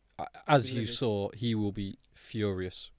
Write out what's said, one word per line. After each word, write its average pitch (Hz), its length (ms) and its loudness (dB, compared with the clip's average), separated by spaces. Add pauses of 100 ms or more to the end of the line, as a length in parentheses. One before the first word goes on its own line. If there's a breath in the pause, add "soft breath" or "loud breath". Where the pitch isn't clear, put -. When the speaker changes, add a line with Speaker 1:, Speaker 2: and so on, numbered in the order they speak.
(180)
Speaker 1:
a-, - 80 -2 (220)
as 139 200 6
Speaker 2:
Be 120 80 -4
Speaker 1:
you 117 60 0
Speaker 2:
livid. 110 140 -2
Speaker 1:
saw, 104 400 2
he 117 180 0
will 104 200 0
be 101 240 -6 (160)
furious 95 840 -4